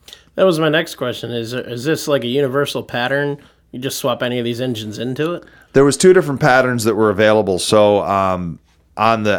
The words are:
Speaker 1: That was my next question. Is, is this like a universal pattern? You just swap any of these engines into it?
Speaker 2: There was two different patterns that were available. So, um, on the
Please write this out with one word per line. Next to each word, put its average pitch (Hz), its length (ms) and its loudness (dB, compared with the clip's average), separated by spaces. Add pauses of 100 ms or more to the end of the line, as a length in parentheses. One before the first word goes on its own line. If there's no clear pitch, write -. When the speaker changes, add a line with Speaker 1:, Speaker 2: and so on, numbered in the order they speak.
(340)
Speaker 1:
That - 120 0
was 170 120 2
my 160 100 0
next 165 280 -2
question. 120 340 -8
Is, 117 220 -8
is 120 320 -10
this 156 240 -2
like 139 160 0
a - 20 -6
universal 135 560 -2
pattern? 139 560 -4 (320)
You 127 80 -14
just 127 200 -8
swap 120 220 -4
any 123 200 -4
of 120 40 -4
these 117 160 -4
engines 110 380 -8
into 139 360 -6
it? 160 100 -14 (300)
Speaker 2:
There 135 100 6
was 139 120 2
two 185 160 6
different 147 280 2
patterns 127 420 4
that 107 140 0
were 110 140 4
available. 101 500 2
So, 104 420 4
um, 92 560 -2 (380)
on 110 280 2
the 101 140 0